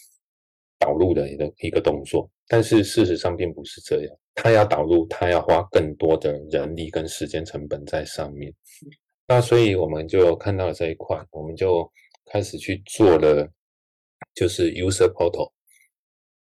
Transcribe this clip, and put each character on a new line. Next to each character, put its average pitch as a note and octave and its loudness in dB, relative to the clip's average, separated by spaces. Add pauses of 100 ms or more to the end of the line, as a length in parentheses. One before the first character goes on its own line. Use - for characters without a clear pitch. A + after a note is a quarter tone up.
(800)
导 D2 2
入 E2+ 2
的 C#2+ -2
一 C#2+ -12
个， D2+ -4 (100)
一 E2+ -6
个 D#2+ 0
动 D2 0
作。 - -4 (200)
但 A#2 4
是 A2 4
事 G#2 2
实 F2+ 0
上 F2 -4
并 F2 -6
不 D2 -16
是 - -18
这 D2+ -2
样， - -18 (160)
他 - 0
要 G#2+ 8
导 F2 0
入， E2 2
他 F2 -4
要 E2+ 2
花 E2+ 2
更 D2+ 0
多 D#2+ 0
的 D2+ -2 (180)
人 D2+ -4
力 E2 -8
跟 D#2+ -6
时 - -8
间 D#2+ -6
成 D2 -12
本 D2 -8
在 D#2 -6
上 D2 -10
面。 C#2+ -14 (760)
那 B2 4
所 A#2+ 4
以 G#2+ 4
我 F2 0
们 D#2 -6
就 F2+ 4
看 G2 -4
到 F#2 -2
了 E2 -2
这 E2 -4
一 D#2+ -6
块， D#2 -8
我 D#2 -12
们 D#2+ -10
就 F2 0 (340)
开 - -4
始 - -8
去 - -8
做 F2+ 6
了， D2+ 4 (880)
就 F2+ -2
是 F2 -2
user F#2 0
portal。 E2+ -2 (1000)